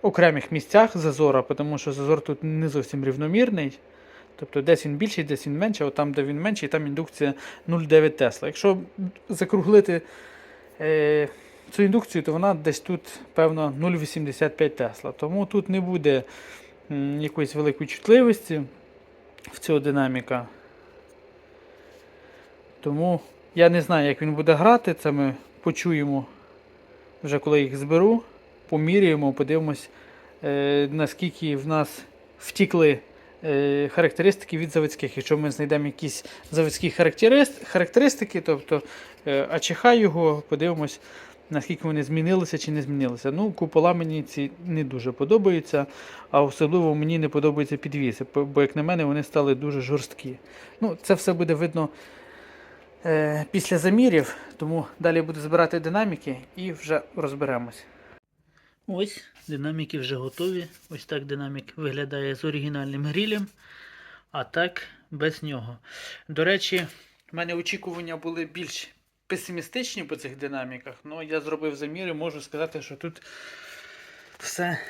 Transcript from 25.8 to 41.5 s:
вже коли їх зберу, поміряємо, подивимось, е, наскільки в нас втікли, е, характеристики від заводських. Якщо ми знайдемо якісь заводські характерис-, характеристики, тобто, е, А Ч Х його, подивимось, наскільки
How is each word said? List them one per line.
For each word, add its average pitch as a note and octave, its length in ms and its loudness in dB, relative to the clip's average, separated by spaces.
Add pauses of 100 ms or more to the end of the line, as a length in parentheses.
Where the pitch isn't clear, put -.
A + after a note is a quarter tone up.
вже D3 160 -2
коли D3 220 4
їх C3+ 160 -2
зберу, F3 460 4 (460)
поміряємо, D#3 640 4
подивимось, D3+ 560 -2 (540)
е, C#3+ 480 0
наскільки D3+ 680 -4
в C#3 100 -6
нас D#3 360 -2 (360)
втікли, E3 600 4 (440)
е, C#3+ 460 0
характеристики E3+ 680 2
від D#3 140 -4
заводських. D3+ 460 -2
Якщо D3 200 0
ми D3+ 140 0
знайдемо D3 340 0
якісь C#3+ 400 -8 (260)
заводські D#3+ 380 0
характерис-, A3+ 760 4
характеристики, G3+ 760 2
тобто, D3 400 -2 (460)
е, C#3 220 0
А E3 100 -2
Ч E3+ 140 -2
Х A#3+ 200 6
його, E3 560 2
подивимось, D#3 500 -2 (500)
наскільки D#3 340 -6